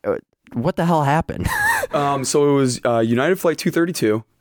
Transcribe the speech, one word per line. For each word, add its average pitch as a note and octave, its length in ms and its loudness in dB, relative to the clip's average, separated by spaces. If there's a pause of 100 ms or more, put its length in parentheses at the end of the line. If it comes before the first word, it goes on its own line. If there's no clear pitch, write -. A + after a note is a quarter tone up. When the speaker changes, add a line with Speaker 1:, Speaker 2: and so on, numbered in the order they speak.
Speaker 1:
uh, - 140 -2 (360)
what B2+ 220 -2
the E3 100 0
hell E3 180 2
happened? C#3 500 0
<laughs> - 40 -2 (340)
Speaker 2:
Um, C#3+ 320 -2
so D3 260 2
it C#3+ 40 4
was, C3 320 0
uh, A#2 140 2
United A#2+ 360 2
Flight E3 240 0
two - 100 -2
thirty-two, B2+ 540 0 (180)